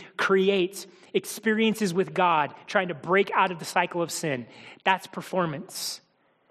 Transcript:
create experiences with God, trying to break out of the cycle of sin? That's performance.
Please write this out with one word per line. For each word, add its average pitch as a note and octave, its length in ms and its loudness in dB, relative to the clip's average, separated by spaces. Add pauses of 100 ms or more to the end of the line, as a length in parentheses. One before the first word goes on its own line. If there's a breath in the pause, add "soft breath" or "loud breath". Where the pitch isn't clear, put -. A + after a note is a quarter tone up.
(180 loud breath)
create F#3+ 680 2 (280 loud breath)
experiences G#3+ 800 0
with F3+ 180 0
God, D#3+ 420 2 (120)
trying F#3+ 220 0
to E3 60 -6
break F3 360 2
out F#3+ 200 2
of F3 80 -8
the D#3+ 60 -12
cycle F3 380 0
of D#3+ 80 -2
sin? C3 360 -4 (380 loud breath)
That's F#3 220 2
performance. - 960 -6 (480)